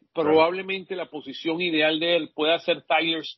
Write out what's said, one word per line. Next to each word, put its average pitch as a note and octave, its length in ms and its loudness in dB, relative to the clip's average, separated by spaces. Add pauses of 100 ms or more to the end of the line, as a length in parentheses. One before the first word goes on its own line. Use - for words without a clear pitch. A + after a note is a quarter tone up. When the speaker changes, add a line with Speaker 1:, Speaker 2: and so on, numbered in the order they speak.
(140)
Speaker 1:
Claro. D#3 180 0
Speaker 2:
probablemente F#3 640 2
la E3+ 100 -6
posición D3+ 560 -6
ideal D#3 380 2
de E3+ 180 2
él D#3 180 -4
pueda D#3+ 240 0
ser E3 240 -2
Tyler, D#3+ 400 0 (140)